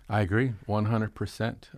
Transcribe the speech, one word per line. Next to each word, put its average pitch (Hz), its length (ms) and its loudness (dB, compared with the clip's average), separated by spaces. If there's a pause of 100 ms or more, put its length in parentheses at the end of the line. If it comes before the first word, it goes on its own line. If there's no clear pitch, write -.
(120)
I 107 100 2
agree, 110 320 2 (120)
one 104 200 2
hundred 107 280 0
percent. - 640 -6